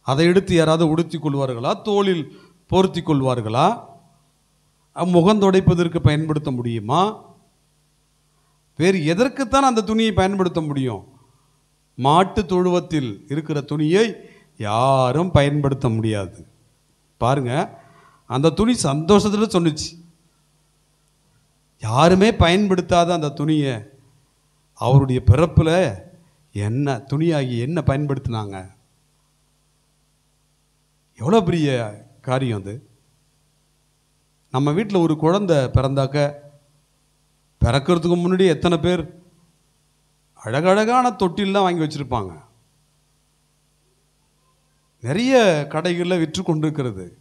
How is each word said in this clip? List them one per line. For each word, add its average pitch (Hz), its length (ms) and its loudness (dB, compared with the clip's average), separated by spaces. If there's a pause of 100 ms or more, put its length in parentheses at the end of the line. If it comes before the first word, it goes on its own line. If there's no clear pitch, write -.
அதை 139 240 0
எடுத்து 185 300 2
யாராவது 160 340 4
உடுத்திக் 160 360 -2
கொள்வார்களா? 139 560 -4
தோளில் 196 580 -2 (280)
போர்த்தி 180 340 0
கொள்வார்களா? 131 800 0 (1080)
முகம் 180 480 2
துடைப்பதற்கு 175 580 2
பயன்படுத்த 151 520 0
முடியுமா? 120 720 -4 (1500)
வேறு 185 220 2
எதற்குத்தான் 254 640 0
அந்த 226 160 2
துணியை 220 300 0
பயன்படுத்த 185 500 0
முடியும்? 135 460 -6 (880)
மாட்டு 180 500 2
தொழுவத்தில் 160 840 -2
இருக்கிற 151 320 -4
துணியை 160 540 0 (420)
யாரும் 131 760 0
பயன்படுத்த 139 580 0
முடியாது. 107 580 -4 (680)
பாருங்க, 127 640 -2 (460)
அந்த 139 220 2
துணி 220 340 2
சந்தோஷத்துல 196 640 2
சொன்னுச்சு. 170 600 -4 (1700)
யாருமே 175 520 4
பயன்படுத்தாத 180 840 2
அந்த 156 160 -2
துணியை 151 500 -2 (920)
அவருடைய 127 520 2
பிறப்புல 156 760 2 (500)
என்ன 120 440 -4
துணியாகி 139 640 -2
என்ன 151 260 -4
பயன்படுத்தினாங்க? 117 840 -4 (2500)
எவ்வளோ 196 240 2
பெரிய 131 600 -2 (200)
காரியம் 127 400 -4
அது. 104 280 -14 (1600)
நம்ம 143 200 0
வீட்ல 202 280 -2
ஒரு 156 180 2
குழந்தை 185 400 2
பிறந்தாக்க, 139 760 0 (1300)
பிறக்கிறதுக்கு 165 500 0
முன்னாடி 185 320 2
எத்தனை 170 300 0
பேர் 170 400 -4 (1160)
அழகழகான 214 800 0
தொட்டில் 190 420 -4
தான் 202 100 2
வாங்கி 175 200 -2
வச்சிருப்பாங்க. 120 580 -8 (2500)
நிறைய 185 680 2
கடைகள்ல 175 480 -2
விற்று 160 260 -4
கொண்டிருக்கிறது. 147 760 -4